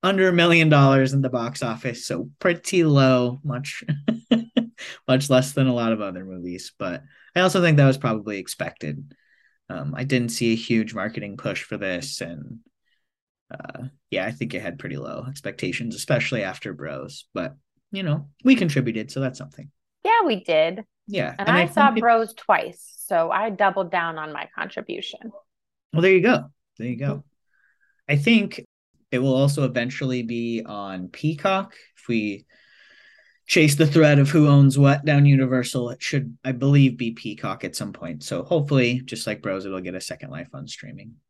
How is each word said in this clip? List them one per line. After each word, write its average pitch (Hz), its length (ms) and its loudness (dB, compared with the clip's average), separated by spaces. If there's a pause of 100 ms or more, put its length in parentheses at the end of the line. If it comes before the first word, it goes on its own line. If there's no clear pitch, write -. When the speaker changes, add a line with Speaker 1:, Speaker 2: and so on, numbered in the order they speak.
Speaker 1:
under 190 280 4
a 180 40 2
million 170 360 6
dollars 135 420 6
in 139 100 2
the 127 80 0
box 120 320 -6
office, 117 440 -8
so 92 240 -8 (100)
pretty 175 460 2
low, 131 580 4
much, 139 400 -8 (560)
<laughs> - 720 -6
much 131 200 2
less 127 220 4
than 135 160 2
a 127 60 2
lot 117 180 0
of 107 80 0
other 95 240 -8
movies. 90 560 -12
But 90 240 -8 (320)
I 175 60 2
also 185 200 2
think 165 140 4
that 143 100 8
was 131 120 4
probably 107 420 -4
expected. 73 760 -10 (560)
Um, 143 240 -8
I 131 120 -8
didn't 123 240 0
see 117 240 0
a - 20 2
huge 113 380 -2
marketing 104 420 -8
push 98 280 -8
for - 120 -12
this, 92 460 -8
and, 85 380 -14 (920)
uh, - 360 -16 (220)
yeah, 95 160 -4
I 113 60 -6
think - 220 -8
it 95 80 -8
had 87 180 -12
pretty 85 160 -12
low 69 320 -12
expectations, 113 680 -8
especially 117 480 -4
after 95 300 -10
Bros. 69 600 -14
But, 87 240 -8 (340)
you 196 120 -8
know, 156 260 -4 (160)
we 262 100 8
contributed, 131 560 -2
so 139 80 -8
that's 131 180 -6
something. - 320 -18 (360)
Speaker 2:
Yeah, 453 200 4
we 214 200 -2
did. 170 400 0 (220)
Speaker 1:
Yeah, 196 300 -4
Speaker 2:
And 196 120 -2
Speaker 1:
and 160 80 4
Speaker 2:
I 175 60 4
Speaker 1:
I - 20 2
Speaker 2:
saw 277 220 4
Speaker 1:
think 226 100 2
it 220 40 0
Speaker 2:
Bros 226 340 2
twice, - 680 -4
so 165 260 0
I 214 180 -2
doubled 190 420 0
down 165 260 -4
on 156 140 -10
my 143 160 -10 (100)
contribution. - 760 -12 (580)
Speaker 1:
Well, 160 100 0
there 190 120 6
you 180 80 6
go. 226 240 2 (320)
There 117 100 -10
you 123 80 -6
go. 139 200 -4
Speaker 2:
Mm-hmm. - 1000 -12
Speaker 1:
I - 20 2
think 202 460 2 (500)
it 127 80 -2
will 135 160 2
also 143 280 2
eventually 127 580 -4
be 117 420 -4
on 95 440 -10
Peacock. 190 680 -2 (240)
If - 100 -20
we 104 380 -4 (1040)
chase 156 260 4
the 151 140 4
thread 147 320 6
of 139 100 4
who 151 180 4
owns 139 300 6
what 143 260 4
down 143 220 4
Universal, 127 640 2
it 123 140 -12
should, 123 420 -4
I 135 60 -4
believe, 135 440 4
be 117 180 -4
Peacock 107 500 -10
at 90 120 -10
some 101 160 -8
point. 82 320 -14
So 87 200 -6
hopefully, 135 600 2
just - 220 -10
like 107 160 -8
Bros, 98 240 -6
it'll 95 160 -8
get 90 140 -10
a 90 60 -10
second - 280 -14
life 80 240 -14
on 71 140 -14
streaming. 113 480 -18 (140)